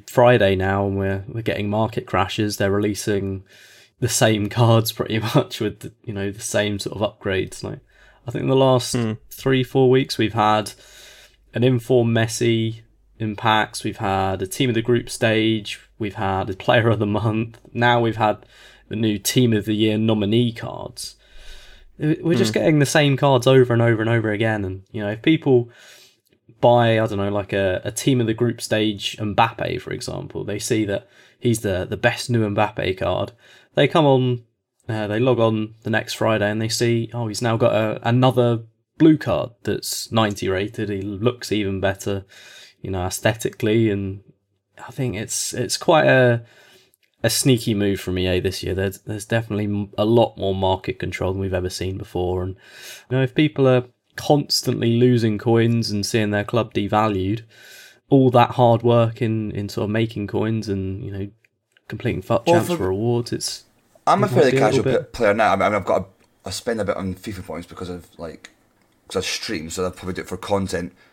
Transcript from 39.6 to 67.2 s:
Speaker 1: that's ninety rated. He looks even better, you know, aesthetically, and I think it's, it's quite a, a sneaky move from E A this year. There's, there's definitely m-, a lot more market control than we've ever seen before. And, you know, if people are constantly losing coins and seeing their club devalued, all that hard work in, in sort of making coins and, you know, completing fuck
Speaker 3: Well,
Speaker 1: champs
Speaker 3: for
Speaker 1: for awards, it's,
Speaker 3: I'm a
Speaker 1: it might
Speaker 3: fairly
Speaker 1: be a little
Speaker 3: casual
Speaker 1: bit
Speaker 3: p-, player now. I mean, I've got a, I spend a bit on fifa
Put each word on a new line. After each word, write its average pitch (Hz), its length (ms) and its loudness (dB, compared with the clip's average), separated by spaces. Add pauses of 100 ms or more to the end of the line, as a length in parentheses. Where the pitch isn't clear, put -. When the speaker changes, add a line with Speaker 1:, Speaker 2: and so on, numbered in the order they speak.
Speaker 1:
that's - 480 -6
ninety 104 380 0
rated. 104 400 -4
He 98 120 -6
looks 104 500 -4
even 98 280 -2
better, 98 460 -4 (560)
you 95 100 -8
know, 92 140 -4
aesthetically, 110 840 0
and 98 320 -4 (640)
I 120 40 -20
think 127 240 -6
it's, - 380 -8
it's - 240 -4
quite 156 300 4
a, 123 360 6 (800)
a 113 60 2
sneaky 120 440 2
move 101 260 0
from 92 180 -4
E 92 100 0
A 90 120 2
this 92 240 -4
year. 90 100 -4
There's, 98 260 -4
there's 107 260 -10
definitely 110 400 -2
m-, 104 320 -4
a 107 80 0
lot 117 320 2
more 95 180 -2
market 92 440 -2
control 95 340 -4
than 98 80 -6
we've 95 120 -4
ever 90 160 -2
seen 92 280 -6
before. 90 460 -4
And, 92 120 -8 (540)
you 127 80 0
know, 131 60 2
if 127 120 -4
people 151 320 2
are 127 160 4 (320)
constantly 117 800 0
losing 117 400 4
coins 113 540 2
and 101 140 -4
seeing 107 260 -2
their 101 140 -2
club 120 280 -2
devalued, 104 680 0 (680)
all 131 220 6
that 120 200 6
hard 117 320 4
work 117 380 2
in, 110 300 -2
in 101 180 -6
sort 110 160 -4
of 101 40 -4
making 110 380 -2
coins 107 420 -2
and, 95 340 -4
you 98 80 -10
know, 101 160 -8 (600)
completing - 340 -4
fuck - 260 -2
Speaker 3:
Well, 170 80 6
Speaker 1:
champs 170 140 2
Speaker 3:
for 175 80 0
Speaker 1:
for 92 120 -2
awards, 120 440 -2
it's, - 320 -8 (420)
Speaker 3:
I'm 185 160 4
a 202 40 0
Speaker 1:
it - 40 -4
might - 40 0
Speaker 3:
fairly 143 160 6
Speaker 1:
be 135 60 2
a 135 80 4
little 120 180 2
Speaker 3:
casual - 0 - (180)
Speaker 1:
bit - 120 -14
Speaker 3:
p-, - 40 -14
player 104 160 4
now. 104 200 4
I - 40 2
mean, 98 160 2
I've 101 120 -2
got 95 160 0
a, 92 40 -8 (420)
I 95 40 -10
spend 113 280 -6
a 101 60 -2
bit 92 120 -2
on 92 180 -6
fifa 92 300 -12